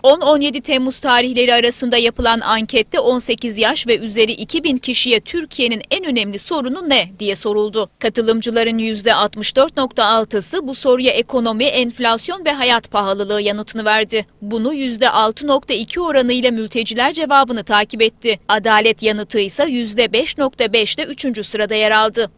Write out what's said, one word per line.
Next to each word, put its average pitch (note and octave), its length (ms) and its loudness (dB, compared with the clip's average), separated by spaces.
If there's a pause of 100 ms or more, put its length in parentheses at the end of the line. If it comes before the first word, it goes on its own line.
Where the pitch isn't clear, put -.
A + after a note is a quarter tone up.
On C#4+ 180 6
on D4 200 4
yedi C#4+ 200 -2
Temmuz C4 380 -2
tarihleri B3 540 2
arasında A#3+ 440 2
yapılan A#3 420 2
ankette A3 600 0
on B3 200 2
sekiz A#3 380 -4
yaş A3 300 0
ve A#3 100 2
üzeri G#3+ 340 0
iki - 320 -4
bin C#4+ 140 0
kişiye A#3+ 420 0
"Türkiye'nin A#3+ 600 -4 (100)
en F#4 140 -2
önemli G#3 340 -2
sorunu D4+ 500 -2
ne?" A3 200 2 (100)
diye G3+ 160 -2
soruldu. G#3 540 -2 (100)
Katılımcıların A3+ 760 0
yüzde A3 360 0
altmış G#3 420 -2
dört C#4 220 2
nokta B3+ 280 0
altısı A3 600 0
bu C4+ 80 -8
soruya B3+ 360 2
ekonomi, A#3 520 -2
enflasyon B3+ 800 0
ve D4+ 60 2
hayat B3 400 0
pahalılığı G3+ 500 -2
yanıtını G#3 440 -4
verdi. G#3+ 400 0 (160)
Bunu A3 320 -2
yüzde B3+ 360 0
altı A3 380 0
nokta C#4 260 0
iki A3+ 280 -4
oranıyla B3+ 500 0
mülteciler A3+ 600 -2
cevabını C4+ 500 0
takip G#3+ 380 0
etti. A3+ 460 0
Adalet G#3+ 560 2
yanıtı G#3+ 360 -2
ise G3+ 260 0
yüzde A#3 480 -2
beş B3+ 240 -2
nokta C4 360 0
beş A3 220 0
ile D4+ 80 -6
üçüncü A#3+ 400 -6
sırada G#3+ 320 -2
yer G#3+ 160 2
aldı. G#3+ 460 2